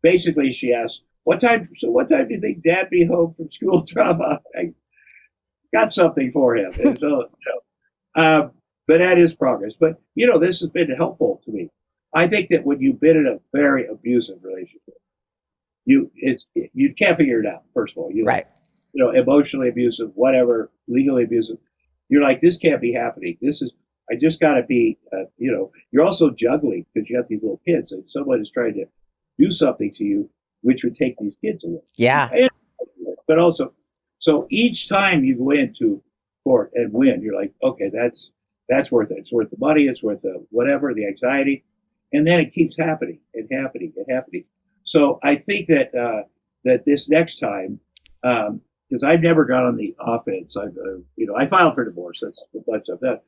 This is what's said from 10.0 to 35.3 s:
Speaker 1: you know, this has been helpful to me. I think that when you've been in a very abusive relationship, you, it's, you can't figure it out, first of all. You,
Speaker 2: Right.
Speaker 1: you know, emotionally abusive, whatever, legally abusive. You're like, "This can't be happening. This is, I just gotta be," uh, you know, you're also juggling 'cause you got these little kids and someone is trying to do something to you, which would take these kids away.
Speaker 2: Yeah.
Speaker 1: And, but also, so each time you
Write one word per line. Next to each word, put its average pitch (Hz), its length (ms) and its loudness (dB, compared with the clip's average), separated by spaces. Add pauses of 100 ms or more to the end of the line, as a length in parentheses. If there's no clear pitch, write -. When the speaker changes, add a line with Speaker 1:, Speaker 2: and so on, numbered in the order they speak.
Speaker 1:
you 240 140 2
know, 214 120 4
this 175 220 0
has 165 80 -6
been 165 260 -2
helpful - 500 -2
to 110 60 -10
me. 101 180 -8 (440)
I 170 140 4
think 196 240 -2
that 156 120 2
when 139 160 -2
you've 135 220 0
been 160 160 6
in 147 100 2
a 107 120 -2 (120)
very 139 360 0
abusive 110 560 -4
relationship, 92 500 -14 (920)
you, 135 300 4
it's, - 300 -4 (280)
you 135 240 0
can't 180 200 2
figure 131 220 2
it 107 60 -2
out, - 180 -8 (100)
first 107 200 -4
of - 60 -12
all. 87 120 -8
You, 107 140 -2
Speaker 2:
Right. 123 200 0 (480)
Speaker 1:
you 135 100 0
know, 120 80 2
emotionally 131 580 2
abusive, 117 460 -4
whatever, 120 560 2 (160)
legally 131 360 2
abusive. 113 340 -4 (520)
You're 143 140 4
like, 131 180 2
"This 175 160 4
can't 139 240 0
be 120 120 -2
happening. 117 480 -6
This - 200 -4
is, 127 100 -8 (400)
I 117 40 -2
just 156 240 0
gotta 139 240 2
be," 117 340 0 (160)
uh, 95 120 -8 (120)
you 123 140 -4
know, 95 200 -6 (200)
you're 143 140 4
also 175 240 2
juggling 123 640 -2
'cause 107 160 -6
you - 80 -4
got 120 100 -4
these - 140 -6
little - 240 -6
kids 170 260 -2
and 95 180 -14
someone 135 320 -4
is 104 100 -10
trying 117 240 -4
to 95 100 -8 (540)
do - 120 6
something 110 440 0
to 107 80 -8
you, 101 260 -2 (320)
which 127 220 0
would 120 120 -4
take - 240 -4
these 104 240 -8
kids 214 200 -6
away. - 180 -10 (160)
Speaker 2:
Yeah. 127 340 2
Speaker 1:
And, 254 180 4 (800)
but 160 120 4
also, 165 340 2 (460)
so - 300 2
each - 380 0
time 190 360 2
you 131 120 2